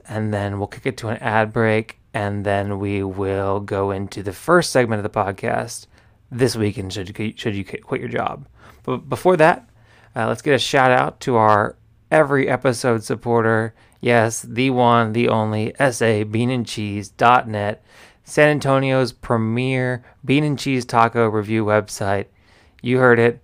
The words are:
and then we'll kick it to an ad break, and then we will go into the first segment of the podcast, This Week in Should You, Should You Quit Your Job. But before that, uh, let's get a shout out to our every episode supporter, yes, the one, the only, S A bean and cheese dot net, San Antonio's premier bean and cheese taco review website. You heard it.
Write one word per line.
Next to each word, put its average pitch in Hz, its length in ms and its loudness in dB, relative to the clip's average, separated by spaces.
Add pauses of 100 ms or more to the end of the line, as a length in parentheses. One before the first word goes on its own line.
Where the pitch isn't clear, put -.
and 110 240 -4
then 101 260 -4
we'll 101 100 -6
kick - 180 -12
it 127 120 -4
to 113 100 -8
an 113 100 -6
ad 110 340 0
break, 113 480 -2 (120)
and 101 320 -4
then 101 340 -2
we 101 240 -4
will 98 580 -2
go 98 320 -2
into 98 300 -8
the 98 100 -8
first 165 380 0
segment 113 340 0
of 107 80 -6
the - 60 -4
podcast, 117 680 -4 (440)
This 117 260 0
Week 104 220 -2
in 95 120 -8
Should 98 280 -10
You, 110 180 -6
Should 107 180 -6
You 98 100 -6
Quit - 360 -10
Your 123 100 -8
Job. 123 360 -8 (360)
But 127 280 -8
before 180 260 2
that, 160 320 4 (480)
uh, 110 100 -2
let's 117 140 -2
get 147 140 2
a 123 40 4
shout 131 320 2
out 131 300 0
to 127 160 0
our 107 400 4 (340)
every 143 380 2
episode 123 560 0
supporter, 113 680 0 (260)
yes, 117 400 2
the 123 300 -2
one, 117 420 4
the 120 160 0
only, 107 500 -2
S 131 220 0
A 110 240 2
bean 110 260 -2
and 120 160 -4
cheese 104 440 -8
dot 123 360 4
net, 104 380 -4 (400)
San 151 240 4
Antonio's 135 640 0
premier 127 880 -2 (220)
bean 135 180 2
and 147 160 -2
cheese 131 280 -2
taco 117 420 2
review 107 360 -2
website. 104 600 -2 (540)
You 123 180 0
heard 123 200 6
it. 120 260 2